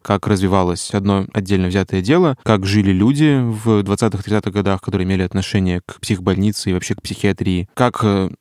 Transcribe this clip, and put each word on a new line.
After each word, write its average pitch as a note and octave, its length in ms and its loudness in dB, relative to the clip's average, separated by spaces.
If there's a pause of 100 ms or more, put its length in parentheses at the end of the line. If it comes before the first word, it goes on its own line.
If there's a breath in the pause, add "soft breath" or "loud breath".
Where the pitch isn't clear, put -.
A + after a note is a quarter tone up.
как G2+ 240 -2
развивалось F#2 640 0
одно G2 400 0
отдельно F#2+ 360 0
взятое F#2+ 320 -2
дело, D3 420 2
как G2+ 220 2
жили G2 260 2
люди C3+ 500 4
в A2 420 0
двадцатых, G2 420 -2
тридцатых G#2 280 -2
годах, G2 280 0
которые F#2+ 240 -2
имели F#2+ 160 0
отношение F#2 640 0
к - 160 -18
психбольнице G2 680 0
и F#2 40 0
вообще F2+ 220 -4
к - 60 -10
психиатрии, F#2+ 760 -2
как, B2 280 0
э, G2 260 0 (120)